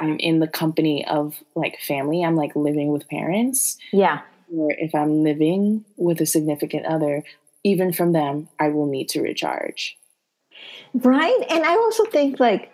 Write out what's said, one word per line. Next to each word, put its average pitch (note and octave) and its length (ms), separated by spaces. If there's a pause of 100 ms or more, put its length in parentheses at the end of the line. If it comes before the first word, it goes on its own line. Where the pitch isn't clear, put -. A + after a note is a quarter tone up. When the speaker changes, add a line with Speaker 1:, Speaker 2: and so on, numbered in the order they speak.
Speaker 1:
I'm D#3 180
in D#3+ 220
the D#3+ 80
company D#3+ 580
of, D3+ 360 (140)
like, - 240
family, D3 420
I'm, E3 140
like, D3 180
living D3 380
with D3 160
parents. A#3 680 (120)
Speaker 2:
Yeah. F3 300 (340)
Speaker 1:
Or D#3 240
if D#3 160
I'm D3+ 300
living F3+ 600 (120)
with E3+ 240
a D#3 60
significant D3+ 580
other, D3+ 400 (380)
even F#3 300
from E3+ 200
them, D3+ 360 (100)
I D3+ 120
will D3+ 160
need C3+ 240
to D3+ 100
recharge. - 800 (960)
Speaker 2:
Right. D4+ 540
And E4 160
I E4 120
also A4 280
think, C#4+ 360
like, A#3 340